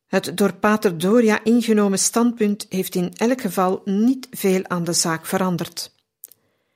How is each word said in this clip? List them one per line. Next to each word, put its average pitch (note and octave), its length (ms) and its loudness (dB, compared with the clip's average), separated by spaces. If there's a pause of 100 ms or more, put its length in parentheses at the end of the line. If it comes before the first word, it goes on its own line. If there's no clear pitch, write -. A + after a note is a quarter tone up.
Het F#3+ 300 -4
door G3 160 2
pater G#3+ 440 0
Doria G#3+ 460 2
ingenomen G#3+ 560 2
standpunt A3+ 720 0
heeft F#3 260 -4
in F3+ 180 -4
elk B3 280 -2
geval F#3 440 -2
niet A#3 460 0
veel F#3+ 360 0
aan F3 160 -2
de E3 100 -2
zaak D#3+ 320 -2
veranderd. F#3 680 -4 (840)